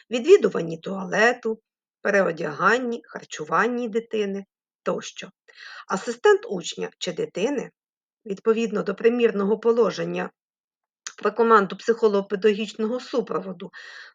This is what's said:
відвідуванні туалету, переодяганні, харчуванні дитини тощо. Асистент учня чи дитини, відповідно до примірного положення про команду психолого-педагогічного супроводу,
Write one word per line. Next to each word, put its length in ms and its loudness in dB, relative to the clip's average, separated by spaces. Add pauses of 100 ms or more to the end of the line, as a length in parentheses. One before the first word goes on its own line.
(120)
відвідуванні 680 4
туалету, 800 -2 (420)
переодяганні, 1000 0
харчуванні 880 -4
дитини 560 -4 (380)
тощо. 460 -8 (580)
Асистент 640 2
учня 480 -6
чи 160 -8
дитини, 580 -4 (540)
відповідно 580 -2
до 120 -6
примірного 640 2
положення 680 0 (880)
про 140 0
команду 440 6
психолого-педагогічного 1200 0
супроводу, 720 -6 (440)